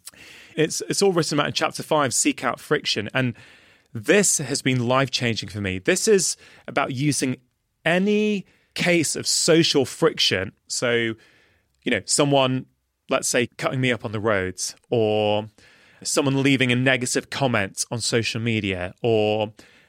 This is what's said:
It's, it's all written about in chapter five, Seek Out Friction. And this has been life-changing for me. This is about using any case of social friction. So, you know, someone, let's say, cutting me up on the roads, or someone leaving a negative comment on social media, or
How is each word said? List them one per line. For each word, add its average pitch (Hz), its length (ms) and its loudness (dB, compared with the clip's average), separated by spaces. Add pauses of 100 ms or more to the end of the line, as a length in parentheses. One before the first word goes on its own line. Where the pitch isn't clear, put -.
(560)
It's, - 340 -2
it's 156 140 0
all 196 100 4
written 160 240 0
about 151 100 0
in 139 60 -6
chapter - 300 -4
five, 143 280 0
Seek - 320 0
Out 123 160 -2
Friction. - 540 -2
And 127 220 0 (580)
this 156 460 2
has 139 240 -6
been 127 240 0
life-changing 127 640 0
for 101 120 -8
me. 95 160 -4
This 170 300 0
is 196 280 4 (320)
about 139 240 -2
using 135 460 -2 (480)
any 202 640 0 (260)
case 170 420 0
of - 120 -8
social 156 580 4
friction. - 680 0 (140)
So, 117 460 -2 (720)
you 254 80 -2
know, 98 140 0
someone, 135 600 2 (440)
let's 135 180 0
say, 123 200 0 (100)
cutting 135 240 -2
me 127 100 2
up 117 120 -4
on 107 100 -8
the 110 60 -4
roads, 98 560 -2 (140)
or 107 580 2 (540)
someone 135 400 0
leaving 131 300 2
a 123 40 2
negative 127 540 0
comment 113 640 -2
on 120 100 -6
social 113 400 -2
media, 98 640 -4
or 107 500 2 (360)